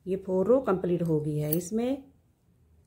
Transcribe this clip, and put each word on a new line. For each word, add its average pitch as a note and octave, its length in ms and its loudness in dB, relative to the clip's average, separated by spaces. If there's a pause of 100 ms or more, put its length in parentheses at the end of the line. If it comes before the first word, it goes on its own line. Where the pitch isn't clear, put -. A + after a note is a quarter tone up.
ये F3+ 120 -4
फोर F#3+ 300 0
रो B3+ 140 6
कंप्लीट F3+ 420 0
हो D#3+ 180 2
गई D3+ 160 -4
है। D3+ 160 -4
इसमें A3+ 500 -2 (840)